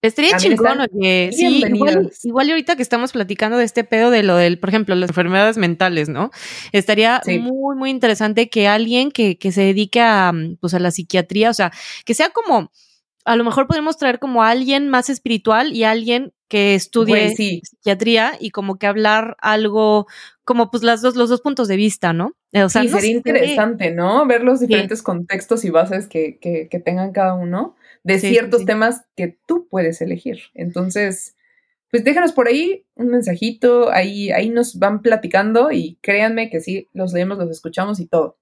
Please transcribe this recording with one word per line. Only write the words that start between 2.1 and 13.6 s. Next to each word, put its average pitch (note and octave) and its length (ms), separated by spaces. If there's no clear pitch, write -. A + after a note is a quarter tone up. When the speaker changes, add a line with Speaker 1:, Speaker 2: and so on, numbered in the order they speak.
Speaker 1:
igual C4 220
y - 20
ahorita E4 260
que B3+ 60
estamos A#3+ 300
platicando G#3+ 440
de A#3+ 80
este A3+ 200
pedo A3+ 260
de A3+ 140
lo F3+ 120
del, F3 240
por F#3+ 80
ejemplo, G3+ 280
las F3+ 120
enfermedades F#3 480
mentales, E3+ 540
¿no? D#3+ 200
Estaría A3 520
Speaker 2:
Sí. G#3+ 140
Speaker 1:
muy, C4+ 360
muy C4 140
interesante A3 640
que G3+ 180
alguien A#3 420
que, G#3 280
que F#3+ 120
se F#3+ 120
dedique G3 400
a, G3+ 280
mm, E3 300
pues, F3 140
a F3+ 40
la F3+ 120
psiquiatría, G3 580
o A#3 60
sea, F#3 180
que A#3 80
sea D#4 180
como, D#4 400
a A#3 120
lo A#3 80
mejor C4+ 220